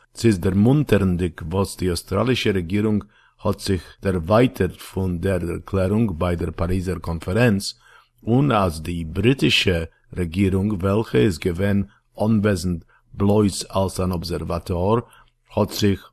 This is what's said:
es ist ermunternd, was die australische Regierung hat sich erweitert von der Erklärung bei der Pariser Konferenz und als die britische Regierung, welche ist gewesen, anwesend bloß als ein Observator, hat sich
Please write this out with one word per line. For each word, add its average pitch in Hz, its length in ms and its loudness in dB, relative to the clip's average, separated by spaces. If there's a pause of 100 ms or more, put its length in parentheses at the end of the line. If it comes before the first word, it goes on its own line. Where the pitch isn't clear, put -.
(140)
es - 120 -2
ist 98 200 4
ermunternd, 101 760 4 (240)
was 92 320 -2
die 92 140 -2
australische 110 600 0
Regierung 101 520 -2 (320)
hat 101 240 -4
sich 95 200 -2 (200)
erweitert 95 800 0
von 92 400 -4
der 92 220 -2
Erklärung 95 720 -2
bei 87 180 0
der 85 160 -4
Pariser 87 480 -2
Konferenz 98 800 0 (420)
und 131 300 2
als 92 320 0
die 85 220 -6
britische 98 840 2 (240)
Regierung, 95 680 0
welche 104 380 0
ist 104 200 2
gewesen, 98 520 -2 (240)
anwesend 98 680 0 (280)
bloß 101 520 2
als 95 340 -4
ein 92 120 -2
Observator, 85 960 -2 (440)
hat 104 220 -2
sich 101 260 0 (140)